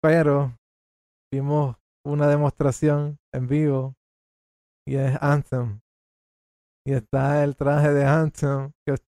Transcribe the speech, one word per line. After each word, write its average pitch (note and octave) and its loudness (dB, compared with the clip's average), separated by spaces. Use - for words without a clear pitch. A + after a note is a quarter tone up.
pero D3 2
vimos C#3 -2
una D3 0
demostración D3 0
en B2+ -6
vivo C3+ 0
y C3+ -4
es C3+ 0
Anthem. C3 -2
Y C#3 -2
está C3+ 0
el C#3+ -2
traje D3 2
de C#3+ 2
Anthem, C#3+ 0
que C#3 -2
es - -12